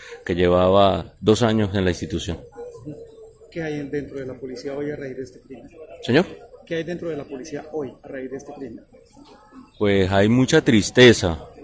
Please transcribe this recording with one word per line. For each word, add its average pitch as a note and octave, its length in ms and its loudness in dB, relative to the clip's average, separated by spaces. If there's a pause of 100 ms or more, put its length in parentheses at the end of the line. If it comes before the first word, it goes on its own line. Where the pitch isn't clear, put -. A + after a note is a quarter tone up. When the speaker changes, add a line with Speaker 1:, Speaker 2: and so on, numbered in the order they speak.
(240)
Speaker 1:
que F2+ 120 -4
llevaba F2+ 840 4
dos G#2 220 2
años G#2+ 320 2
en F#2+ 100 0
la F2+ 60 2
institución. E2+ 480 -6 (1120)
Speaker 2:
¿Qué E3 140 -8
hay D3+ 240 -6
dentro C3+ 320 -8
de B2+ 60 -10
la C3 80 -10
policía C3 400 -12
hoy D3 180 -6
a D3 40 -10
raíz C3 200 -12
de C3 80 -10
este - 160 -18
crimen? - 280 -20 (360)
Speaker 1:
Señor. - 200 4 (400)
Speaker 2:
¿Qué E3 120 -8
hay E3 80 -6
dentro E3+ 240 -10
de D#3 80 -8
la C#3 80 -10
policía C#3+ 480 -12
hoy C#3 280 -8
a - 60 -20
raíz C3 240 -12
de C3 60 -10
este C3+ 160 -16
crimen? C3+ 320 -16 (920)
Speaker 1:
Pues G2 360 2
hay G2 160 4
mucha B2+ 320 4
tristeza, A2 800 6 (240)